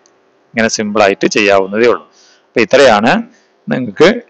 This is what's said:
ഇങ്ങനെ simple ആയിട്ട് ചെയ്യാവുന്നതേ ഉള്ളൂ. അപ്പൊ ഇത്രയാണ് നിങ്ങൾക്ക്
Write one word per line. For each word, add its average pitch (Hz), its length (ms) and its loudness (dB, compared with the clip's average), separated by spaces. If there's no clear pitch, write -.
ഇങ്ങനെ - 380 -6
simple 107 340 -4
ആയിട്ട് 98 240 0
ചെയ്യാവുന്നതേ 101 640 0
ഉള്ളൂ. 92 140 -2
അപ്പൊ - 120 -4
ഇത്രയാണ് 131 600 2
നിങ്ങൾക്ക് 147 600 -2